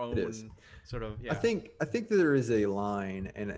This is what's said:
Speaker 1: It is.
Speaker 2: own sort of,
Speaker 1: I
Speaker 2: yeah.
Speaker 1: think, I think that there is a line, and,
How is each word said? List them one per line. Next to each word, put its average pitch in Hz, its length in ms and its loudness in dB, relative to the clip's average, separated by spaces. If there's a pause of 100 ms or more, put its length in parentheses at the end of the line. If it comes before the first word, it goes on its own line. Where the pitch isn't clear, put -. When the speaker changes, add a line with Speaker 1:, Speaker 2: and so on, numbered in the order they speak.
(120)
Speaker 1:
It 117 60 0
is. 110 280 -2
Speaker 2:
own 107 100 -16 (280)
sort 117 200 -8
of, 107 260 -8
Speaker 1:
I 156 60 0
Speaker 2:
yeah. - 0 -
Speaker 1:
think, 226 360 0 (100)
I 160 40 0
think 226 240 -2
that 208 80 4
there 156 180 6
is 117 160 2
a 104 160 4
line, 98 680 -2
and, 101 220 -6